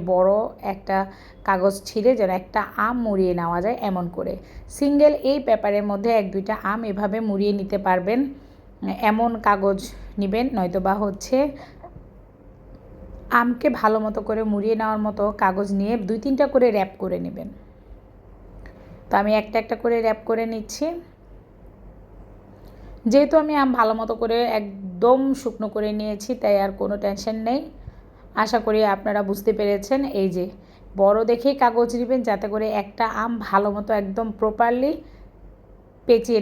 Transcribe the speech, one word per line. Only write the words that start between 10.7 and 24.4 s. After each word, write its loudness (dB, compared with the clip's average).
বা 4
হচ্ছে -2
আমকে 0
ভালো 2
মতো -4
করে -2
মুড়িয়ে 0
নেওয়ার -2
মতো -2
কাগজ 2
নিয়ে 0
দুই -2
তিনটা 2
করে 6
র্যাপ 0
করে -4
নেবেন। -10
তো -2
আমি 0
একটা -6
একটা -4
করে 2
র্যাপ 0
করে 0
নিচ্ছি। -8
যেহেতু 6
আমি -2
আম 4
ভালো 4
মতো -4
করে 2